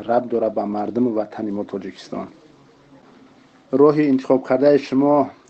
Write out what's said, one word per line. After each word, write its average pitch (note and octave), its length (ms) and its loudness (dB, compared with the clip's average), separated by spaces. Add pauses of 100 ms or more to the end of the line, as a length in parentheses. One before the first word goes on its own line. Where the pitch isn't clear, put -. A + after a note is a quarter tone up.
ربط A#2 220 0
داره A2+ 200 -2
به G#2 160 -4
مردم G#2 520 -2
وطن G#2+ 320 -6
ما G2+ 140 -6
تاجیکستان. F#2+ 640 -12 (1400)
راه D3 280 4
انتخاب C3+ 480 0
کرده C#3+ 300 4
شما C#3 520 0 (200)